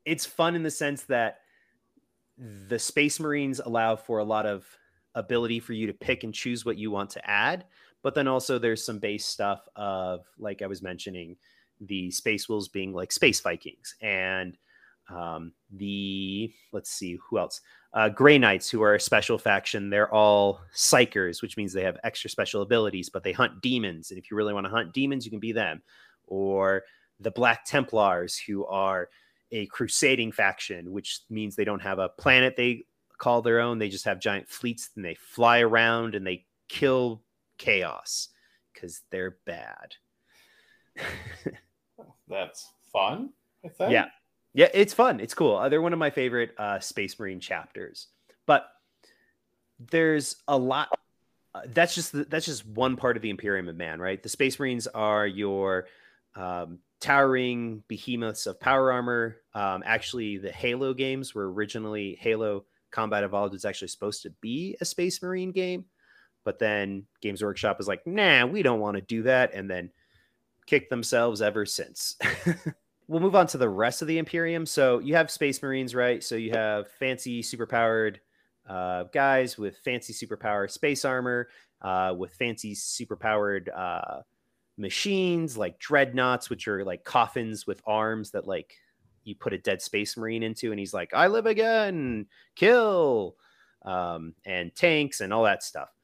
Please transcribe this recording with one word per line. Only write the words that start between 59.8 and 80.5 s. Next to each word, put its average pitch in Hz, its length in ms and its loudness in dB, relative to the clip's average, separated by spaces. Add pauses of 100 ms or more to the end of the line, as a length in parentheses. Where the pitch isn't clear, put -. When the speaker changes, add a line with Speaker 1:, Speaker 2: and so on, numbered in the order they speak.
Speaker 1:
actually, 110 520 -4
the 95 140 -8
Halo 131 420 -2
games 131 400 -4
were 98 180 -4
originally, 104 680 -6
Halo 110 460 -2 (260)
Combat 107 320 -2
Evolved 101 300 -2
was 98 120 -8
actually 98 220 -8
supposed - 360 -8
to 85 80 -14 (100)
be 147 400 -8
a 170 40 -4
Space - 360 -4
Marine 185 300 -6
game, 180 340 -4 (580)
but 101 160 -4
then 101 460 0 (160)
Games 101 220 -4
Workshop 101 340 0
was 98 100 -6
like, 95 180 -4
"Nah, 170 400 6
we 165 180 0
don't 120 180 4
wanna 101 200 -2
do 113 220 -4
that," 127 300 4
and 98 180 -8
then 87 200 -6 (760)
kicked 139 220 2
themselves 117 520 0
ever 104 240 0
since. - 520 -8 (280)
<laughs> 170 120 0 (500)
We'll 160 120 -2
move 180 160 4
on 180 120 8
to - 100 -6
the 127 100 4
rest 107 340 0
of 160 60 -4
the 160 120 0
Imperium. 165 460 -2
So 131 340 4
you 143 160 0
have 160 140 4
Space 139 320 -2
Marines, 131 320 -4
right? 123 300 2
So - 120 -6
you 113 160 -4
have 107 400 0
fancy 123 520 -4
superpowered, 113 760 0 (520)
uh, 90 420 -4
guys 135 460 2
with 104 220 -6
fancy 123 340 -6
superpowered 104 580 -4